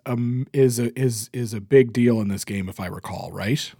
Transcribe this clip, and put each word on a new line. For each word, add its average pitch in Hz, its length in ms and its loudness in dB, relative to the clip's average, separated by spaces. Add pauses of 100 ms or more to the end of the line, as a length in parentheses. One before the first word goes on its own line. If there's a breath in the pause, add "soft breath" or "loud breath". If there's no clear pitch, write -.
a, 120 140 -2 (340)
is 131 260 4
a, 120 180 -2
is, 123 360 -2
is 117 220 -6
a 104 60 -6
big 120 340 4
deal 120 260 4
in 101 80 -2
this 98 160 -4
game, 98 240 -4
if 92 100 -12
I 92 80 -8
recall, 87 460 -10
right? 101 460 -4